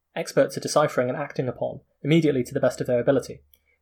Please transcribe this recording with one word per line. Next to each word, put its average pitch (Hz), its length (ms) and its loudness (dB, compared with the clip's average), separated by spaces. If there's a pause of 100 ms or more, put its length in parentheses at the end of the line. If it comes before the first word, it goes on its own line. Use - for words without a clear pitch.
(140)
experts 139 440 0
are - 20 -6
deciphering 147 480 0
and 139 80 -4
acting 143 320 -6
upon 120 320 -6 (220)
immediately 143 420 4
to - 80 -12
the 135 80 -2
best 127 220 0
of - 40 -4
their 123 140 2
ability. 123 400 0 (420)